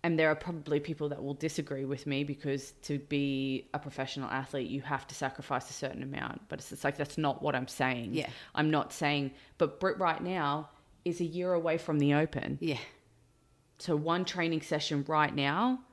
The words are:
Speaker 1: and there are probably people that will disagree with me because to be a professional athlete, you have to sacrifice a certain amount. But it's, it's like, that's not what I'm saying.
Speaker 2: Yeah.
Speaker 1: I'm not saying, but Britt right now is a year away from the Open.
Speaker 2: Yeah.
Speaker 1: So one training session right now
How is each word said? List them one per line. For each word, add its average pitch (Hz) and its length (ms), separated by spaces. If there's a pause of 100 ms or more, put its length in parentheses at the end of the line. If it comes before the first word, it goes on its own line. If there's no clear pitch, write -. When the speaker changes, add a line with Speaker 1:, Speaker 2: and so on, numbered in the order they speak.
Speaker 1:
and 170 160
there 156 120
are 156 40
probably 151 460
people 147 280
that 143 140
will 139 120
disagree 143 520
with 143 200
me 143 180
because 139 480 (100)
to 143 160
be 139 760
a 151 60
professional 135 500
athlete, 135 400
you 131 140
have 139 240
to - 80
sacrifice - 560
a - 20
certain 131 300
amount. - 460
But - 100
it's, - 140
it's - 120
like, 143 140
that's 143 180
not 147 260
what 147 120
I'm 127 140
saying. 123 460
Speaker 2:
Yeah. 156 140 (260)
Speaker 1:
I'm 156 160
not 151 220
saying, 143 380 (260)
but 151 240
Britt 185 180
right 170 240
now 156 460 (380)
is 175 140
a 170 40
year 180 300
away 170 240
from 156 220
the 143 140
Open. 147 460
Speaker 2:
Yeah. 156 160 (1040)
Speaker 1:
So 160 180
one 170 300
training 165 340
session 151 480
right 151 260
now 185 460 (120)